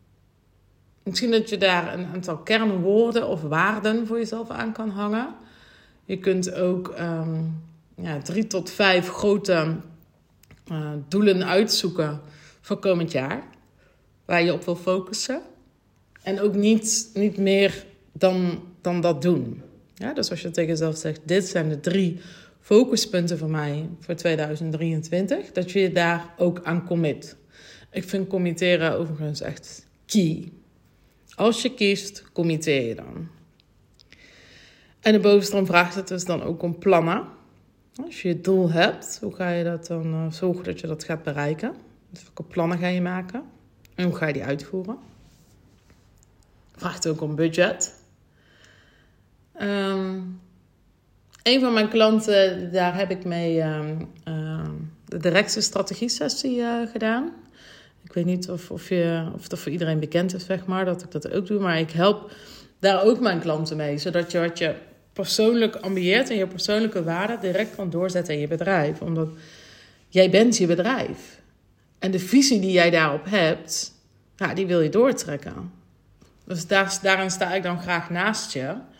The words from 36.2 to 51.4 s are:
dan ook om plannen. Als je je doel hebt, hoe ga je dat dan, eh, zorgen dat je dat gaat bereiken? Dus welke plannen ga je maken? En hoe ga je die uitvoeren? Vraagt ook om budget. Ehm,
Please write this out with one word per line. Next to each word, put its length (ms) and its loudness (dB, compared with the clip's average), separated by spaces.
dan 180 -2
ook 200 -6
om 160 -4
plannen. 460 4
Als 180 -14
je 60 -2
je 120 -2
doel 300 4
hebt, 500 0
hoe 140 -8
ga 160 -4
je 140 -2
dat 220 -6
dan, 260 -4
eh, 180 -2
zorgen 340 -2
dat 160 -8
je 60 -8
dat 180 -8
gaat 180 -6
bereiken? 520 -4
Dus 120 -20
welke 200 -14
plannen 360 -2
ga 80 -2
je 140 0
maken? 420 -6
En 100 -2
hoe 100 0
ga 120 -4
je 60 0
die 120 -6
uitvoeren? 540 -6
Vraagt 300 -6
ook 140 -2
om 140 -4
budget. 600 0
Ehm, 680 -2